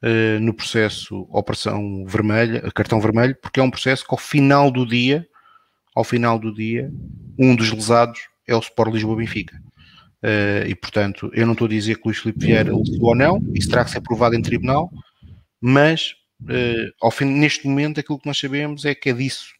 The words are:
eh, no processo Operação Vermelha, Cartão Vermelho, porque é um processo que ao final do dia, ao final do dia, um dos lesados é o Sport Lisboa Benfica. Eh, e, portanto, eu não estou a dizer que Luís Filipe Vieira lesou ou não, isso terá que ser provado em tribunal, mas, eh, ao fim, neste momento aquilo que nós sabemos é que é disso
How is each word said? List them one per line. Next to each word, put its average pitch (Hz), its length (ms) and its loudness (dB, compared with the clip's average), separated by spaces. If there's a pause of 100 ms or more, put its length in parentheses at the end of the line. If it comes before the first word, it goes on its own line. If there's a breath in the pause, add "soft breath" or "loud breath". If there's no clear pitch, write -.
eh, 113 380 2
no 113 140 0
processo 104 760 -4
Operação 104 760 -4
Vermelha, 110 640 0
Cartão 110 280 0
Vermelho, 113 400 2
porque - 200 -6
é 131 40 6
um 131 80 2
processo 131 320 -2
que - 100 -6
ao 127 40 -4
final 139 540 4
do 127 140 -2
dia, 123 420 0 (680 soft breath)
ao 113 80 0
final 117 360 0
do 110 140 -6
dia, 113 380 -6 (460)
um 131 180 6
dos 113 160 2
lesados 117 480 2 (280)
é 117 80 0
o 113 40 2
Sport 110 340 -2
Lisboa 110 220 -2
Benfica. 107 460 -6 (640 soft breath)
Eh, 104 440 0
e, 101 80 -4
portanto, - 580 -4
eu 113 120 2
não 117 80 2
estou 117 120 0
a 110 40 0
dizer 107 260 -2
que - 100 -20
Luís 107 140 -2
Filipe - 260 -4
Vieira 107 300 4
lesou 110 320 0
ou 117 80 6
não, 156 260 2 (140)
isso 101 140 -2
terá 123 140 2
que - 80 -4
ser 123 100 -6
provado 117 340 0
em 117 60 0
tribunal, 127 500 -2 (680 loud breath)
mas, 143 540 2 (360)
eh, 120 420 -2 (100)
ao 117 80 4
fim, 139 160 -2
neste 143 400 0
momento 147 340 -2
aquilo 143 200 -6
que - 80 -10
nós 143 100 -6
sabemos 143 480 -6
é 143 80 0
que - 160 -4
é 127 40 2
disso 127 460 -6